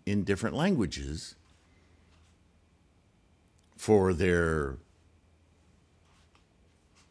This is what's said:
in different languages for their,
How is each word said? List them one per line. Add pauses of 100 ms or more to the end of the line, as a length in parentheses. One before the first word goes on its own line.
in
different
languages (2500)
for
their, (2250)